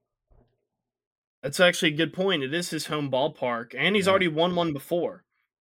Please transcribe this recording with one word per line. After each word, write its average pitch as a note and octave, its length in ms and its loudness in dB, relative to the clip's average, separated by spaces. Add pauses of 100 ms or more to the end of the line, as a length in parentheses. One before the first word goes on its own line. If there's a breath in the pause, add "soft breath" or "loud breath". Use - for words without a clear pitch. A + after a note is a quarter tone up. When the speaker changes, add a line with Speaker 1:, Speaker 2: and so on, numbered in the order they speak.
(1400)
Speaker 1:
That's C#3+ 180 -4
actually F3 320 4
a D3 40 -8
good D#3+ 160 0
point. F#3 320 0
It C3+ 100 -4
is F3 160 -4
his D3+ 160 -6
home D3 240 -4
ballpark, B2 680 -2
and E3+ 200 2
he's F#3+ 100 2
Speaker 2:
Yeah. G3 40 6
Speaker 1:
already F#3+ 180 4
won E3 260 0
one E3+ 180 0
before. C#3 520 -4 (360)